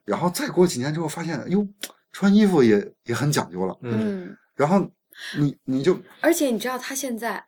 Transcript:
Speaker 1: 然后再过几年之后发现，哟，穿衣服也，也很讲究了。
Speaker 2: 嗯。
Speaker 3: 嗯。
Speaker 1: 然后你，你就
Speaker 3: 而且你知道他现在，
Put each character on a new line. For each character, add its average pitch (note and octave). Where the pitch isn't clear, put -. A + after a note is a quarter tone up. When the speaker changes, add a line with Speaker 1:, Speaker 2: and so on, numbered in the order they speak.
Speaker 1:
然 G3+
后 C4
再 C#4
过 F#3
几 -
年 C#3+
之 E3
后 D#3+
发 E3+
现， D#3+
哟， G3+
穿 G3
衣 G#3
服 F3
也， G#2
也 A#2+
很 C#3
讲 G#2
究 F2+
了。 F#2
Speaker 2:
嗯。 B2+
Speaker 3:
嗯。 -
Speaker 1:
然 D3
后 F3
你， C#3+
你 C3
就 F3+
Speaker 3:
而 E4
且 D4
你 A3+
知 G3+
道 B3+
他 B3
现 C4
在， G#3+